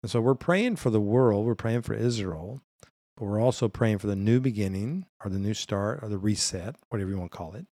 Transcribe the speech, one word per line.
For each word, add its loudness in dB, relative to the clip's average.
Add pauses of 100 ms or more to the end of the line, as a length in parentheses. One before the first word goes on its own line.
And -8
so 2
we're 6
praying 2
for 0
the 4
world, 4
we're 0
praying -2
for -4
Israel, -4 (560)
but -8
we're 0
also 2
praying 2
for -4
the 0
new 4
beginning -2 (160)
or -4
the -2
new -2
start -4
or -10
the -4
reset, -2 (100)
whatever -4
you -4
want -8
to -16
call -10
it -14